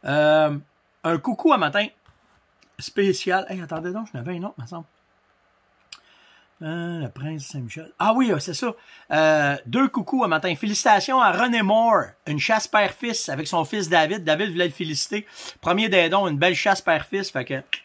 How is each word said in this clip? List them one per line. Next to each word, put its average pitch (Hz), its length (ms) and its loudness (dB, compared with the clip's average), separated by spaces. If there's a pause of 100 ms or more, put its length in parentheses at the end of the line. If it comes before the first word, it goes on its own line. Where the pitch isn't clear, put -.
Euh, 151 540 2 (440)
un 165 160 0
coucou 277 360 2
à - 20 2
matin 202 300 0 (920)
spécial. - 720 0
Hey, 185 140 -10
attendez 165 280 -8
donc, 214 220 -8
je 135 60 -10
n'avais 165 180 -8
un 170 60 -8
autre, 196 180 -12
me 117 60 -12
semble. 165 180 -14 (1800)
Euh, 170 380 -6
le 139 80 -6
prince 147 380 -10
Saint-Michel. 131 520 -12
Ah 208 160 2
oui, 247 160 2
euh, 165 80 2
c'est 156 160 -6
ça. 226 200 -4 (380)
Euh, 151 440 4 (100)
deux 254 220 2
coucous 254 360 0
à 202 40 0
matin. 165 280 0
Félicitations 214 640 2
à 208 120 4
René 233 300 0
Moore. 214 420 4 (220)
Une 151 120 -2
chasse 220 280 0
père-fils 214 640 0
avec 147 180 -4
son 165 180 0
fils 185 240 -4
David. 170 360 2
David 165 280 0
voulait 175 140 0
le 156 60 -4
féliciter. 175 540 -6 (340)
Premier 196 280 0
dindon, 185 400 4
une 147 100 -2
belle 175 160 2
chasse - 260 2
père-fils. 180 500 -2
Fait 127 140 -6
que, 135 180 -8 (220)